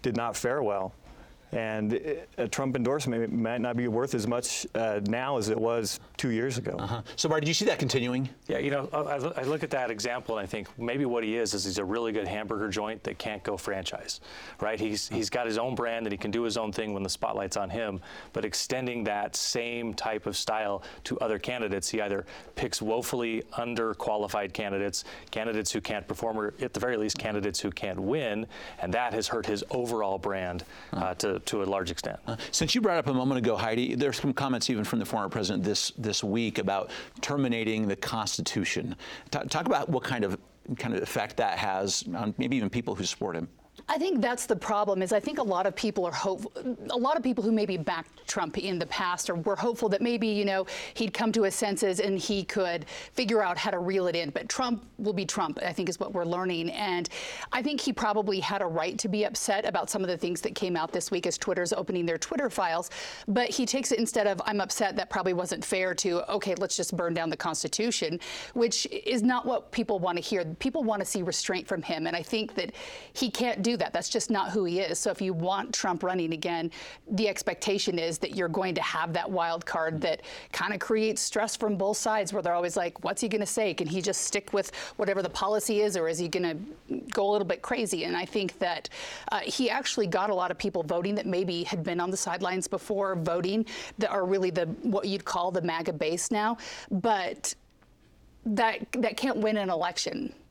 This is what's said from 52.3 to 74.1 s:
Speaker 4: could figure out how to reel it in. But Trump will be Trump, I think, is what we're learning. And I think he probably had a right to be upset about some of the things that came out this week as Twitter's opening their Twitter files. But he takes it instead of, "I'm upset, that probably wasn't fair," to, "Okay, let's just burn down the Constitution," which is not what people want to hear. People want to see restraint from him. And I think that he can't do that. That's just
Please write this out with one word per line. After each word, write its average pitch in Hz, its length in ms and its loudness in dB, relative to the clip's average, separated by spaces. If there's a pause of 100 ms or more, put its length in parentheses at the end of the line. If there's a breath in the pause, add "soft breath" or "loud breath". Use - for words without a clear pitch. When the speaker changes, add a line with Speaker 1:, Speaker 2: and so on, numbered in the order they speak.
Speaker 4:
could 175 420 0 (280 loud breath)
figure 220 280 4
out 180 160 2
how 214 140 0
to 185 80 0
reel 180 280 2
it 170 100 2
in. 160 140 0
But - 180 -4
Trump 240 360 0 (120)
will 208 160 0
be 185 120 0
Trump, 160 380 0
I 180 80 0
think, 175 160 0
is 180 100 -2
what 202 160 -4
we're 175 120 2
learning. 175 460 0
And 180 360 0 (460 loud breath)
I 247 100 2
think 294 160 0
he 254 140 0
probably 208 480 2
had 196 200 0
a 185 40 2
right 170 320 0
to 214 100 -2
be 208 160 2
upset 202 420 0
about 175 240 0
some 196 120 0
of 185 80 0
the 175 80 0
things 175 240 -2
that - 140 -4
came 180 200 0
out 165 160 0
this - 180 -2
week 180 160 0
as 170 120 0
Twitter's 175 340 0
opening 180 340 0
their 165 120 0
Twitter 277 320 0
files. 175 420 0 (380 loud breath)
But 233 200 4
he 240 160 2
takes 262 280 2
it 220 40 4
instead 220 300 4
of, 190 180 2
"I'm 208 140 2
upset, 196 380 0
that 185 120 -2
probably 185 240 2
wasn't 175 300 -2
fair," 185 320 0
to, 175 360 0
"Okay, 196 240 0
let's - 200 -2
just 175 220 -2
burn 170 160 0
down 165 160 0
the - 80 -2
Constitution," 175 800 0 (360 loud breath)
which 233 360 2
is 233 320 0
not 247 220 4
what 240 260 -2
people 214 280 0
want 175 180 2
to 170 40 -2
hear. 185 220 0 (160)
People 269 240 0
want 214 160 2
to 190 60 0
see 190 180 -2
restraint 175 420 -2
from 175 160 -2
him. 160 260 -2
And 165 80 -2
I 170 60 0
think 220 340 -2
that 175 180 -2 (400 loud breath)
he 247 180 0
can't 226 320 0
do 233 140 4
that. 165 160 -2
That's 170 160 -2
just - 220 0